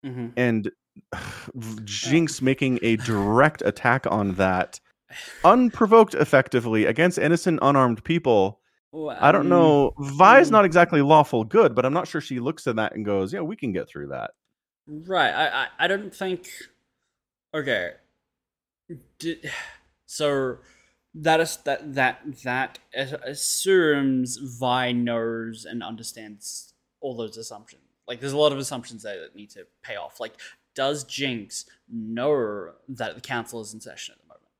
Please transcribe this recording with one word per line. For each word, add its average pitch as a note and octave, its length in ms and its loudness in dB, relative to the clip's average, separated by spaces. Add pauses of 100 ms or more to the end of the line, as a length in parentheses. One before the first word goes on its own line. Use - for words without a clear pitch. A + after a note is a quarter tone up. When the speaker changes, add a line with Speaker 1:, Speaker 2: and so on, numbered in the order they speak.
Speaker 1:
Mm-hmm. B2 220 -10 (100)
Speaker 2:
And A2+ 340 0 (400)
<sighs> - 20 -10
Speaker 1:
Oh. - 720 -14
Speaker 2:
Jinx C#3 580 -2
making C3 400 0
a A2+ 160 2
direct A2+ 680 2
attack A#2+ 440 0
on G2 260 0
that, F#2 440 0 (300)
Speaker 1:
<sighs> - 340 -18
Speaker 2:
unprovoked A3+ 720 6
effectively, A#2+ 720 2
against E3 320 2
innocent, E3 440 0
unarmed C3 420 2
people. A2+ 580 2 (300)
Speaker 1:
Well, D3+ 280 -10
Speaker 2:
I C#3+ 140 6
don't - 80 2
Speaker 1:
um, - 80 0
Speaker 2:
know. D#3 500 4
Vi's F#3 480 8
Speaker 1:
mm. B3+ 40 0
Speaker 2:
not G#3+ 120 6
exactly E3+ 380 4
lawful C#3+ 420 4
good, C3 320 2
but B2 100 2
I'm C3+ 80 0
not E3 140 -2
sure D#3 140 -6
she B2+ 180 -10
looks C3+ 280 -6
at A2+ 100 -2
that G#2+ 180 -4
and G#2+ 100 -10
goes, G2 280 -2
"Yeah, G3 80 -8
we F3+ 160 -8
can A#2 160 -6
get - 160 -6
through C#2+ 180 -14
that." C2+ 240 -10 (560)
Speaker 1:
Right. D#3 440 -2
I, C3+ 160 -2 (160)
I, F3 40 -8 (120)
I E3 80 0
don't G3 280 -4
think. F#3 320 -8 (1080)
Okay. B2 380 -4 (1300)
D-, E3 220 -10 (320)
<sighs> - 320 -20
so C#3 540 -4 (540)
that D#3+ 280 2
is, E3 240 -4
that, C#3+ 300 -6
that, C3 260 0 (220)
that B2+ 360 -6 (140)
as-, C3+ 200 -8
assumes C#3+ 1200 0
Vi B2 560 -4
knows A2+ 720 -4
and A#2 180 -12
understands G#2+ 920 -16 (280)
all C3 160 -8
those A2 200 -10
assumptions. A2 440 -20 (260)
Like, A#2+ 140 -12
there's C3+ 120 -6
a C#3+ 40 -2
lot D3+ 160 4
of C3+ 60 -8
assumptions B2 440 -12
there G2+ 180 -12
that D#2 140 -20
need G#2 160 -20
to F#2+ 140 -20 (160)
pay A2+ 140 -14
off. D2+ 240 -16
Like, A2+ 200 -12 (360)
does C#3 300 -2
Jinx A#2+ 600 -8 (240)
know A2+ 840 -4 (160)
that A2+ 260 -10
the B2+ 60 -20
council A#2+ 400 -10
is G#2+ 120 -16
in A2 80 -18
session - 320 -18
at - 80 -20
the - 60 -20
moment? - 140 -20 (180)